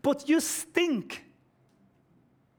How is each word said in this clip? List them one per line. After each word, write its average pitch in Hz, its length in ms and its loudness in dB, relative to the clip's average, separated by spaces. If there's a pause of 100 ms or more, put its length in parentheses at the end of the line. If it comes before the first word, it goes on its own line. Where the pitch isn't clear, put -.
but 277 260 0
you 311 120 6
stink." - 800 -2 (1400)